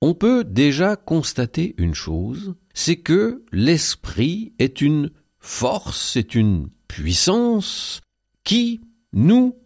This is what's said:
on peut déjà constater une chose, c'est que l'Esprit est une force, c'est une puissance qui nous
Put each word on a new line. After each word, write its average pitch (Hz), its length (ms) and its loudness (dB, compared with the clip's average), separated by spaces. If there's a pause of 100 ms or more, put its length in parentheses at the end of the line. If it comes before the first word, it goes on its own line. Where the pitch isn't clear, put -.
on 156 140 2
peut 233 280 2
déjà 143 540 2
constater 160 840 -2
une 82 160 0
chose, 123 640 -6 (180)
c'est 165 220 -2
que 208 560 0
l'Esprit 117 1080 0
est 135 220 0
une 147 320 2 (260)
force, - 760 -6
c'est 110 200 -2
une 101 360 2 (180)
puissance 190 1120 -2 (420)
qui 233 380 0 (320)
nous 240 540 4